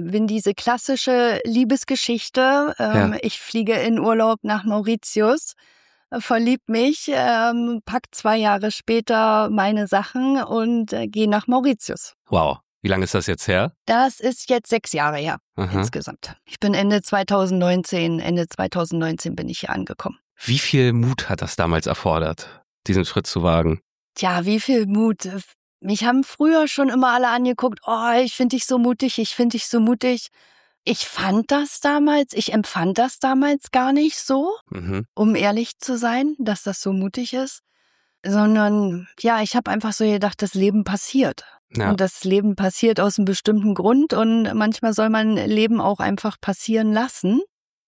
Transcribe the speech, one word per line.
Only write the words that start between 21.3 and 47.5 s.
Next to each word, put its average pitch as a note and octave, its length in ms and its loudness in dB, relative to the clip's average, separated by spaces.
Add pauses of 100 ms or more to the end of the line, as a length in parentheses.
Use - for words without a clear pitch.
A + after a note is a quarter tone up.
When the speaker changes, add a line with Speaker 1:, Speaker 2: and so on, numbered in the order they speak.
Speaker 2:
das - 140 -8
damals E2 320 0
erfordert, - 720 -2 (240)
diesen F#2 180 2
Schritt - 220 -4
zu - 160 -4
wagen? E2 400 2 (320)
Speaker 1:
Tja, F3 320 -2
wie G#3 140 0
viel A#3 260 2
Mut? G#3 420 0 (520)
Mich G#3 260 -4
haben B3+ 180 4
früher D#4 440 2
schon C#4 220 0
immer B3+ 220 2
alle B3 180 2
angeguckt, A#3+ 580 0
"Oh, A3+ 240 0 (120)
ich B3 120 -4
find B3 160 2
dich B3+ 160 -2
so B3+ 100 2
mutig, A#3+ 400 0
ich A3 160 -2
find A#3+ 200 0
dich A3+ 140 -6
so A#3 120 0
mutig." A#3+ 480 0 (560)
Ich - 240 -2
fand F#3+ 420 -2
das C#4+ 300 0
damals, D4 540 2
ich - 200 -2
empfand F#3+ 460 0
das B3+ 180 0
damals C#4 540 0
gar C4 220 2
nicht D4+ 260 2
so, C#4 320 0 (180)
Speaker 2:
Mhm. G2 460 -6
Speaker 1:
um G#3+ 180 4
ehrlich G#3 460 -2
zu B3+ 180 -4
sein, B3 400 -2
dass G#3+ 240 -4
das G3 200 -6
so G3 120 -2
mutig G3 400 -4
ist, C4 280 -6 (640)
sondern, F3 840 2 (140)
ja, A#3 200 2
ich G#3+ 140 -4
hab A#3+ 140 0
einfach G#3+ 240 -2
so A3 120 0
gedacht, G3+ 380 0
das G3+ 100 -4
Leben G3 300 2
passiert. G3+ 640 -2 (300)
Speaker 2:
Ja. G#2+ 140 0
Speaker 1:
Und G3+ 100 2
das F#3+ 240 -2
Leben G3 320 2
passiert G3+ 460 0
aus G3 160 2
einem G3+ 80 2
bestimmten G#3 480 2
Grund A#3+ 400 2
und A3+ 400 2
manchmal A3 400 0
soll A3 160 2
man A3 260 2
Leben G#3+ 460 2
auch G3 180 0
einfach G3 400 -2
passieren A3 540 0
lassen. A3+ 480 0 (460)